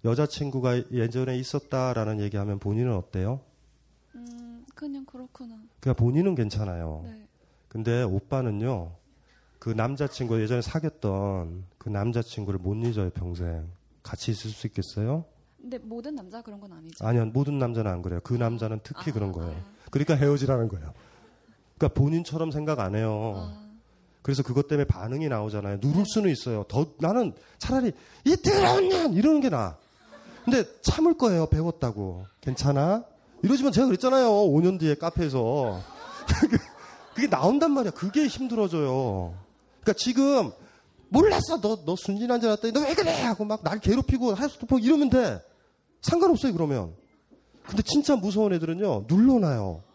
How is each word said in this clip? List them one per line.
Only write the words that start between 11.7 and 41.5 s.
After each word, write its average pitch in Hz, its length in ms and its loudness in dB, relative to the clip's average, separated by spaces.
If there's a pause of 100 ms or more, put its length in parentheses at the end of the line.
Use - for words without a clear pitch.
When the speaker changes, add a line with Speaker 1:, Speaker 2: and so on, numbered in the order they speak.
Speaker 1:
그 - 120 -10
남자친구를 101 680 -2
못 95 160 -2
잊어요, 110 340 0
평생. 85 580 -6 (340)
같이 - 300 -8
있을 107 200 -6
수 - 160 -10
있겠어요? 113 580 -4 (360)
Speaker 2:
근데 254 160 -12
모든 233 380 -12
남자 208 260 -16
그런 202 200 -18
건 202 100 -20
아니죠. - 340 -14
Speaker 1:
아니요, 113 200 0
모든 139 340 -2
남자는 113 320 -2
안 87 100 -6
그래요. 85 220 -6
그 123 100 -4
남자는 113 500 -2
특히 - 280 -8
Speaker 2:
아, - 20 -8
Speaker 1:
그런 101 200 -4
거예요. 82 180 -6
Speaker 2:
아. 87 140 -10 (260)
Speaker 1:
그러니까 147 240 2
헤어지라는 139 540 2
거예요. 78 240 -10 (840)
그러니까 - 220 0
본인처럼 160 520 0
생각 151 280 -2
안 98 160 -2
해요. 110 400 -2
Speaker 2:
아. - 300 -12 (560)
Speaker 1:
그래서 139 220 -2
그것 131 260 -2
때문에 143 160 2
반응이 127 420 -4
나오잖아요. 104 540 -4
누를 147 180 0
Speaker 2:
네. 202 80 2
Speaker 1:
수는 208 240 0
있어요. 113 380 -4
더, 147 300 -2
나는 185 340 0 (240)
차라리 247 340 0 (340)
"이 320 120 6
더러운 381 520 4
년!" 330 240 2
이러는 285 280 4
게 254 80 2
나아. 107 260 -2 (680)
근데 240 180 4 (180)
참을 320 360 2
거예요. 180 300 4
배웠다고. 104 760 -2 (160)
"괜찮아?" 143 600 0 (400)
이러지만 262 280 2
제가 247 160 4
그랬잖아요. 254 420 4 (160)
오 151 160 4
년 185 160 4
뒤에 156 180 2
카페에서. 131 840 -2 (440)
<laughs> - 920 -2
그게 254 120 0
나온단 254 440 4
말이야. 247 200 0
그게 247 360 0
힘들어져요. 139 1080 -2 (480)
그러니까 214 160 2
지금 254 540 2 (580)
"몰랐어. 330 520 4